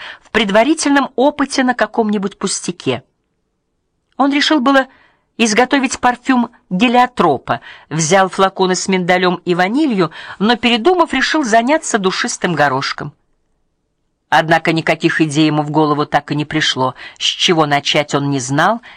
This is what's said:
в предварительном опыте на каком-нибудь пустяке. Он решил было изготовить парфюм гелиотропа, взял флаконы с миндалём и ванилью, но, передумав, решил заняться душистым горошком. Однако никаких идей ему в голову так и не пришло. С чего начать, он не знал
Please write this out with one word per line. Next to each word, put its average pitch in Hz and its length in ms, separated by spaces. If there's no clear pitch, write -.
в - 100
предварительном 254 840
опыте 269 480
на 254 100
каком-нибудь 214 640
пустяке. - 680
Он 277 160
решил 294 260
было 269 280
изготовить 240 600
парфюм 247 540
гелиотропа, 185 920
взял 165 380
флаконы 185 480
с - 140
миндалём 180 460
и 175 100
ванилью, 196 560
но, 226 180
передумав, 247 560
решил 262 320
заняться 233 540
душистым 185 540
горошком. 143 600
Однако 165 460
никаких 160 480
идей 156 240
ему 151 160
в 147 80
голову 147 360
так - 260
и 147 40
не 147 80
пришло. 131 520
С - 60
чего 160 420
начать, 147 480
он 143 160
не 139 100
знал 156 420